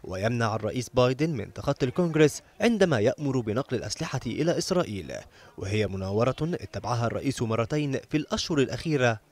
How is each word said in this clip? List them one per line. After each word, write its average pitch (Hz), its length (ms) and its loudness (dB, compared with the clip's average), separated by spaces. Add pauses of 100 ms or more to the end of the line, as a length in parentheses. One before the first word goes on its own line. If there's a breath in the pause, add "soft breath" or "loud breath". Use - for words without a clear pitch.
ويمنع 110 500 0
الرئيس 110 340 -4
بايدن 131 420 2
من 113 220 -6
تخطي - 340 -2
الكونغرس 151 560 2 (180 soft breath)
عندما 196 400 4
يأمر 131 400 2
بنقل 113 360 -2
الأسلحة - 500 -6
إلى 147 320 0
إسرائيل، 107 540 -2 (460 loud breath)
وهي 104 280 0
مناورة 98 560 0
اتبعها 117 640 -4
الرئيس 104 360 -2
مرتين 123 560 0 (120)
في 151 60 0
الأشهر 160 420 0
الأخيرة 127 640 2 (120)